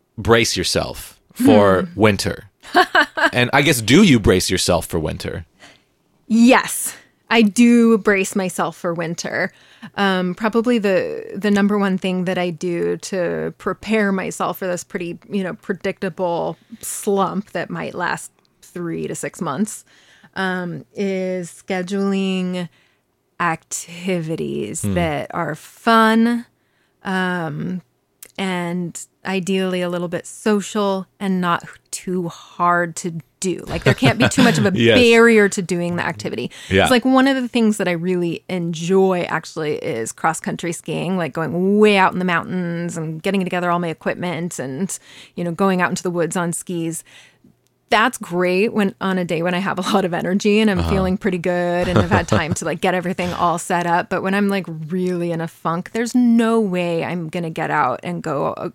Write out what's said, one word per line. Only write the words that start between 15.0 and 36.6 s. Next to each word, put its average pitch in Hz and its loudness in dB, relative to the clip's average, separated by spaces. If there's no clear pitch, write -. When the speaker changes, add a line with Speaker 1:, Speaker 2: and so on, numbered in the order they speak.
Speaker 2:
you 196 -4
know, 185 -6
predictable 175 -4
slump 196 -2
that 175 -6
might 165 -8
last 170 -4
three 165 -8
to 180 -8
six - -10
months, 165 -6
um, 180 -6
is 185 -4
scheduling 190 -2
activities 165 -4
Speaker 1:
Hmm. 202 -2
Speaker 2:
that 160 -2
are 165 -4
fun, 226 2
um, 180 -4
and 175 -6
ideally 185 -2
a 180 -2
little 175 -4
bit 170 -8
social 202 -2
and 190 -2
not 175 0
too 180 -6
hard 175 0
to 165 -8
do. - -4
Like, - -8
there 135 6
can't 240 4
be 240 6
too - 2
much 233 6
of 202 2
a 190 2
Speaker 1:
<laughs> - -2
Yes. - 6
Speaker 2:
barrier 233 8
to 196 -4
doing 175 -4
the - -4
activity. - -8